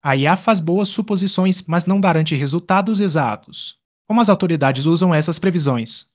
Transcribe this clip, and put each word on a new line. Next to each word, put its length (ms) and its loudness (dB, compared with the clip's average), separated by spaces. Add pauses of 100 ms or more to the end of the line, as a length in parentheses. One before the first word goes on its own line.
A 120 2
I 100 0
A 100 4
faz 240 0
boas 300 -2
suposições, 760 -2
mas 180 0
não 160 0
garante 340 2
resultados 640 0
exatos. 760 -4 (320)
Como 120 2
as 100 2
autoridades 580 2
usam 260 2
essas 240 0
previsões? 760 -2